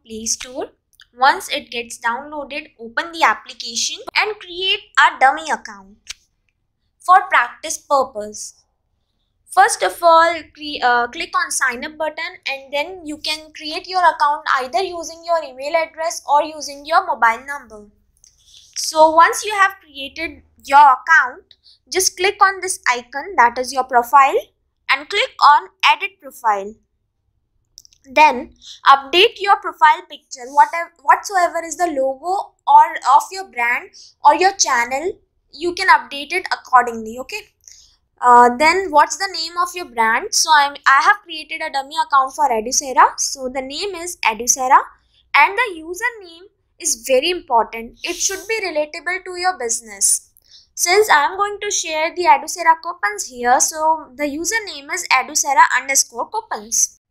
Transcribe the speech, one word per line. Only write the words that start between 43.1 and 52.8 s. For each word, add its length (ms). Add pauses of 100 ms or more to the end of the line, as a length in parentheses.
So 300
the 140
name 320
is 280
Edusera 580 (540)
and 220
the 240
username 680 (300)
is 280
very 240
important. 720
It 140
should 300
be 160
relatable 640
to 160
your 180
business. 720 (440)
Since 340
I 160
am 140
going 240
to 80
share 440
the 100
Edusera 580